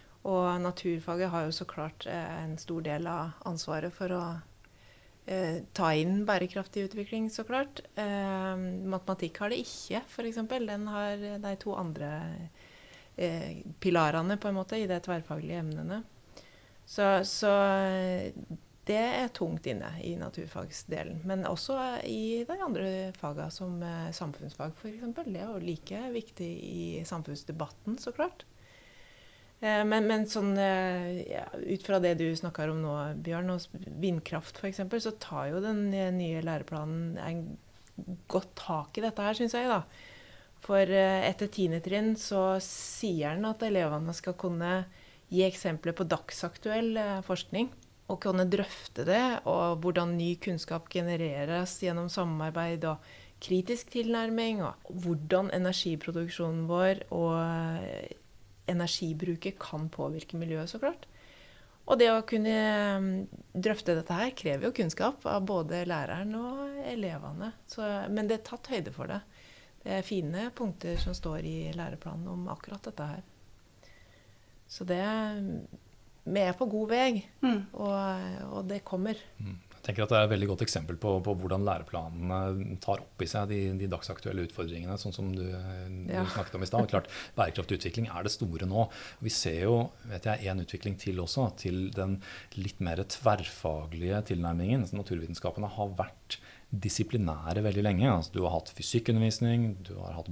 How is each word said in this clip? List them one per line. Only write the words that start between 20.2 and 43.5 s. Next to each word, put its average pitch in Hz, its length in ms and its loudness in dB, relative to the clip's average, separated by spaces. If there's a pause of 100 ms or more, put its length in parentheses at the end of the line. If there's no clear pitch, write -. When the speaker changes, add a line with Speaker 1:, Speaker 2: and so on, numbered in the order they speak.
Speaker 1:
men 190 200 -2
også 220 320 -2 (280)
i 220 400 -2
de 330 140 -4
andre 190 540 -2
fagene 151 400 -6
som, 180 300 -6
eh, 170 280 -6
samfunnsfag, 151 640 -8
for - 140 -12
eksempel. 233 360 -8
Det 190 180 -6
er 196 40 -6
jo 220 120 -6
like 190 540 -6
viktig 180 520 -6
i 170 400 -6
samfunnsdebatten, 160 960 -8
så 240 140 -8
klart. - 300 -2 (1160)
Eh, 214 240 4
men, 214 220 4
men 220 180 4
sånn, 202 320 2
eh, 185 760 2
ja, - 200 -4
ut - 300 -2
fra 196 160 4
det 175 200 6
du 165 160 2
snakker 160 360 -2
om 160 100 0
nå, 151 140 0 (280)
Bjørn, 170 280 -2
og 180 100 0
s-, - 80 -10 (320)
vindkraft 165 560 -2
for 202 120 -6
eksempel, 196 320 -2
så - 180 -2
tar 139 320 -4
jo 170 100 0
den, 208 320 0
eh, 190 200 2
nye 165 280 0
læreplanen 160 800 -2
en 165 400 -4 (680)
godt - 260 0
tak - 420 -4
i 214 60 -2
dette 214 180 0
her, 208 140 2
synes 233 180 0
jeg 240 160 0
da. 202 140 4 (800)
For, 196 200 4
eh, 190 480 6
etter 202 200 0
tiende 165 340 2
trinn 208 340 2
så 190 460 2
sier 165 720 -2
den 196 100 0
at 220 160 0